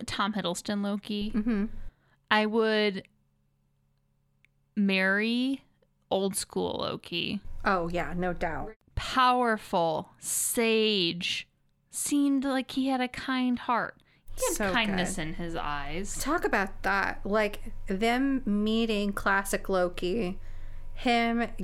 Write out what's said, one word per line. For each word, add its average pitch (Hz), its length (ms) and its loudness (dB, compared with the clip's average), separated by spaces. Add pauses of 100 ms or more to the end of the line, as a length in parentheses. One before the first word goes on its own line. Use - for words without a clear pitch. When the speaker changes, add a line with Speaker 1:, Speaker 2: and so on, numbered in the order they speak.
Speaker 1:
Tom 208 260 0
Hiddleston 202 500 -2
Loki, 208 500 -4
Speaker 2:
Mm-hmm. 214 340 0 (640)
Speaker 1:
I 214 160 6
would 214 560 2 (1700)
marry 208 880 2 (460)
old 190 260 2
school - 440 -4
Loki. - 600 -4 (240)
Speaker 2:
Oh, 180 240 2
yeah, 170 280 -4
no 180 160 -2
doubt. 170 420 -6 (200)
Speaker 1:
Powerful, 220 1200 2
sage, 214 1300 2 (420)
seemed 285 540 2
like 262 280 -2
he 262 160 0
had 262 120 2
a 254 80 0
kind 254 500 0
heart. 226 380 -2 (400)
He - 100 -2
had 403 100 2
Speaker 2:
So 202 160 0
Speaker 1:
kindness 196 440 2
Speaker 2:
good. 180 60 -4
Speaker 1:
in 156 120 -4
his 170 220 -4
eyes. 147 640 -4
Speaker 2:
Talk 330 260 0
about 208 380 0
that. 196 420 0
Like, 208 360 0 (280)
them 247 580 0
meeting 208 680 0
classic 196 560 0
Loki, 180 680 0 (560)
him 233 540 2 (160)